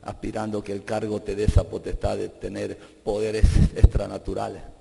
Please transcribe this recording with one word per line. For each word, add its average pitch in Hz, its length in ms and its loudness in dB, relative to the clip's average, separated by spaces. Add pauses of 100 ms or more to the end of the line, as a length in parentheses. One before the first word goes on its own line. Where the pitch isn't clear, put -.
aspirando 104 600 -4
que 101 80 -8
el 98 120 -6
cargo 107 380 -2
te 98 140 -4
dé 104 100 0
esa - 180 6
potestad 101 540 -4
de 98 120 -6
tener 98 480 -8 (260)
poderes 107 420 0 (300)
extranaturales. 98 840 0 (200)